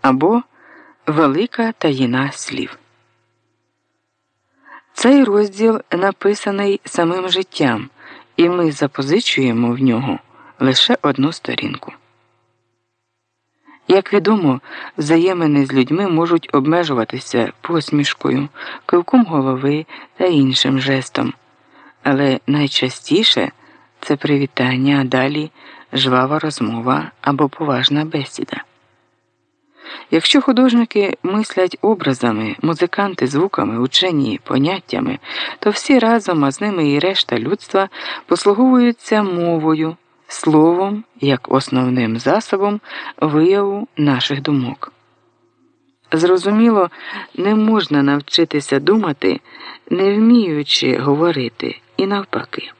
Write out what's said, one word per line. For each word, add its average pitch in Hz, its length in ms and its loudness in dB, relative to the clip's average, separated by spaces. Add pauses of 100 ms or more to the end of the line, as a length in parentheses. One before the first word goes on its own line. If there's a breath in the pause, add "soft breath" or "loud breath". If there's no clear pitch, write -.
або 156 420 2 (640 soft breath)
велика 165 640 0
таїна 131 600 -2
слів. - 460 -10 (2250 loud breath)
Цей 269 300 6
розділ 208 580 2 (100)
написаний 196 960 -2
самим 180 440 -2
життям, 143 600 -2 (480 loud breath)
і 170 120 4
ми 175 220 0
запозичуємо 135 1000 0
в 123 80 -4
нього 127 400 0 (400 loud breath)
лише 131 420 2
одну 139 300 0
сторінку. - 600 -10 (1900 soft breath)
Як 190 260 2
відомо, 180 480 2 (360 loud breath)
взаємини 165 680 2
з 135 80 -8
людьми 147 340 2
можуть 165 460 0
обмежуватися 135 1000 -2 (100)
посмішкою, 143 840 -2 (380 loud breath)
кивком 226 400 2
голови 139 600 -2 (320 loud breath)
та 185 80 0
іншим 135 540 2
жестом. 131 540 -2 (680 soft breath)
Але 139 440 2
найчастіше 143 1040 0 (480 soft breath)
це - 160 -2
привітання, 139 840 0
а - 20 0
далі 135 480 -2 (420 loud breath)
жвава 131 460 0
розмова 135 720 -4 (100)
або 143 280 0
поважна 143 560 -2
бесіда. - 580 -8 (1500 loud breath)
Якщо 165 300 2
художники 233 800 2
мислять 190 580 -2
образами, 123 800 0
музиканти 170 680 -2
звуками, 131 520 -2
учені 135 640 0
поняттями, - 760 -2 (400 loud breath)
то 214 100 2
всі 254 300 2
разом, 214 460 2
а 139 60 0
з - 100 -8
ними 185 280 0
і 143 100 2
решта 180 400 -2
людства, 196 500 -2 (360 loud breath)
послуговуються 233 1000 2
мовою, 165 720 0 (300)
словом 175 760 2 (180)
як 139 300 0
основним 127 680 0
засобом 202 600 -2 (400 loud breath)
вияву 196 680 0 (100)
наших 139 440 0
думок. 135 520 -4 (1160)
Зрозуміло, 185 800 2 (460 loud breath)
не 202 200 0
можна 214 480 2
навчитися 143 760 0
думати, 175 600 0 (500 loud breath)
не 190 240 0
вміючи 190 840 2
говорити, 143 840 -2 (180)
і 190 100 0
навпаки. - 720 -6